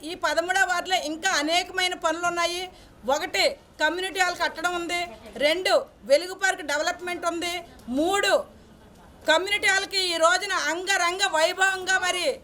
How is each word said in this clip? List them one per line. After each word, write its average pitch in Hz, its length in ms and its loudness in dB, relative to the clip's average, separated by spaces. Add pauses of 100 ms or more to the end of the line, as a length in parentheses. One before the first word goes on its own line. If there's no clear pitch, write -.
ఈ 339 40 -8 (120)
పదమూడవ 349 460 2
వార్డులో 359 260 0 (140)
ఇంకా 320 200 0 (120)
అనేకమైన 359 600 0
పనులు 339 280 0
ఉన్నాయి. 349 300 -2 (540)
ఒకటి 349 300 0 (360)
కమ్యూనిటీ 359 440 0
హాల్ 359 180 -2
కట్టడం 339 380 -2
ఉంది, 349 200 -2 (460)
రెండు 370 260 0 (380)
వెలుగు 359 320 2
పార్క్ 370 200 0 (100)
డెవలప్‌మెంట్ 349 580 -4
ఉంది, 349 240 -4 (440)
మూడు 392 340 2 (1000)
కమ్యూనిటీ 403 420 2
హాల్‌కి 381 300 0 (100)
ఈ 330 140 -2
రోజున 370 280 2 (180)
అంగరంగ 359 500 0 (160)
వైభవంగా 370 580 2 (100)
మరి 349 220 0 (160)